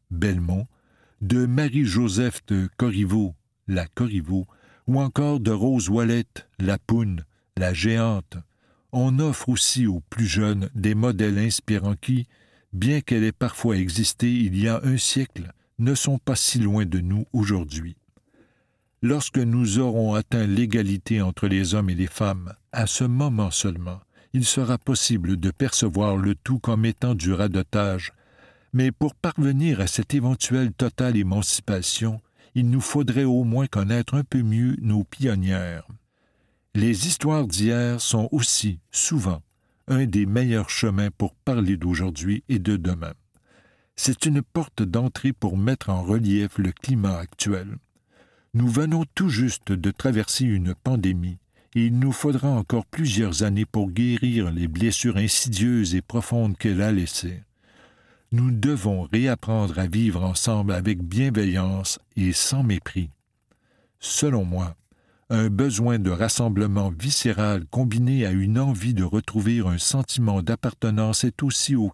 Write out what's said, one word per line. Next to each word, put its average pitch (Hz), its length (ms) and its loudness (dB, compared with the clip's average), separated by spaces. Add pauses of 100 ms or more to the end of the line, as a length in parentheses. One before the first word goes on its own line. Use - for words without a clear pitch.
(120)
Belmont, 90 560 -2 (540)
de 123 240 2
Marie-Joseph 123 1000 0
de 95 280 0
Corriveau, 101 580 0 (340)
la 90 200 -2
Corriveau, 95 580 -2 (420)
ou 131 120 2
encore 143 400 0
de 113 120 2
Rose 110 380 0
Ouellette, 117 600 0 (100)
la 95 180 0
Poune, 104 460 -2 (320)
la 90 180 0
Géante, 107 640 -2 (540)
on 131 280 2
offre 151 280 -2
aussi 123 400 0
aux 90 220 0
plus 117 160 0
jeunes 101 500 0
des 107 200 0
modèles 107 420 2
inspirants 104 580 0
qui, 127 320 -2 (460)
bien 120 260 0
qu'elle 117 240 0
ait 110 80 2
parfois 113 460 -2
existé 98 560 0
il 104 260 0
y 107 80 2
a 113 160 0
un 131 140 2
siècle, 92 560 -4 (260)
ne 127 160 2
sont 139 220 0
pas 127 180 -2
si - 240 0
loin 104 260 2
de 90 140 -2
nous 98 320 0
aujourd'hui. 85 640 -2 (1040)
Lorsque 135 360 0
nous 117 420 2
aurons 113 360 0
atteint 110 300 0
l'égalité 104 760 0
entre 92 260 -2
les 95 260 2
hommes 101 160 0
et 90 60 0
les 90 120 0
femmes, 95 460 -4 (200)
à 117 120 0
ce - 200 -2
moment 120 460 0
seulement, 90 500 -4 (320)
il 127 100 0
sera 123 340 0
possible 98 600 0
de 87 140 0
percevoir 104 680 0
le 98 180 0
tout 127 240 -4
comme 110 240 0
étant 113 320 0
du 87 160 -2
radotage. 95 800 0 (640)
Mais 131 160 4
pour 151 220 -2
parvenir 139 680 0
à 98 40 2
cette 110 300 -2
éventuelle 127 580 0
totale 123 420 0
émancipation, 101 1040 -2 (360)
il 123 160 2
nous 131 100 2
faudrait 135 420 0
au 127 200 2
moins 120 240 0
connaître 113 480 0
un 143 80 0
peu 131 180 -2
mieux 117 400 2
nos 104 220 2
pionnières. 92 800 -2 (880)
Les 107 320 2
histoires 156 400 0
d'hier 117 560 0
sont 113 300 0
aussi, 107 480 0 (100)
souvent, 95 540 -2 (440)
un 131 200 0
des 104 180 2
meilleurs 113 460 0
chemins 101 440 0
pour - 200 -4
parler 104 420 0
d'aujourd'hui 87 720 -2
et 127 80 2
de 101 180 0
demain. 82 380 -4 (840)
C'est - 300 -2
une 147 160 2
porte - 400 -4
d'entrée 120 520 0
pour 95 220 -2
mettre 104 360 -2
en 92 100 0
relief 101 560 0
le 92 140 0
climat 98 460 0
actuel. 98 600 -6 (800)
Nous 120 120 4
venons 156 460 2
tout 190 160 0
juste 117 420 -2
de 95 200 0
traverser 120 540 -2
une 95 280 0
pandémie, 92 640 -2 (380)
et 117 100 4
il 120 140 2
nous 135 120 2
faudra 139 380 0
encore 117 380 0
plusieurs 107 560 0
années 104 220 2
pour 98 260 -2
guérir 117 580 2
les 85 180 0
blessures 104 500 0
insidieuses 107 760 2
et 90 80 2
profondes 113 560 -2
qu'elle 98 240 0
a 104 100 2
laissées. 90 520 -4 (880)
Nous 120 180 2
devons 107 540 0
réapprendre 110 720 0
à 92 80 0
vivre 92 380 0
ensemble 101 500 0
avec 92 300 0
bienveillance 95 960 0 (160)
et 92 180 2
sans 135 300 0
mépris. 92 480 -2 (880)
Selon 131 440 0
moi, 90 320 -4 (540)
un 110 200 2
besoin 117 500 2
de 92 100 0
rassemblement 101 800 0
viscéral 104 760 -2
combiné 123 600 0
à 95 60 0
une 98 260 2
envie 123 380 0
de 92 80 2
retrouver 107 560 0
un 92 180 0
sentiment 110 640 0
d'appartenance 110 840 -2
est - 180 -2
aussi 139 320 0
au 107 180 0